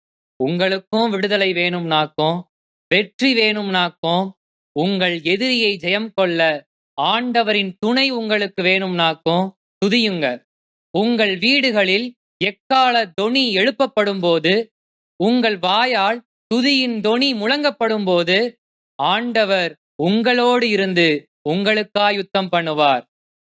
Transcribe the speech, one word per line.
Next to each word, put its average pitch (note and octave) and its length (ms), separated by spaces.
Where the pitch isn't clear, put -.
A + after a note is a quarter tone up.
உங்களுக்கும் F#3+ 680
விடுதலை G3 440
வேணும்னாக்கும், E3+ 880
வெற்றி G#3+ 420
வேணும்னாக்கும், F#3+ 920
உங்கள் F3+ 460
எதிரியை G#3 560
ஜெயம் G3 360
கொள்ள F3 260
ஆண்டவரின் G#3 800
துணை B3+ 300
உங்களுக்கு G#3+ 540
வேணும்னாக்கும், F3 840
துதியுங்க. G3+ 440
உங்கள் G#3+ 440
வீடுகளில் A3 680
எக்காள B3 540
தொனி A#3+ 300
எழுப்பப்படும் G#3 680
போது, E3+ 340
உங்கள் A3+ 400
வாயால் G#3+ 600
துதியின் B3 540
தொனி A#3+ 320
முழங்கப்படும் A3+ 720
போது, F3+ 320
ஆண்டவர் G3 720
உங்களோடு A#3+ 720
இருந்து F#3+ 380
உங்களுக்காய் G#3 680
யுத்தம் F#3+ 360
பண்ணுவார். D3+ 520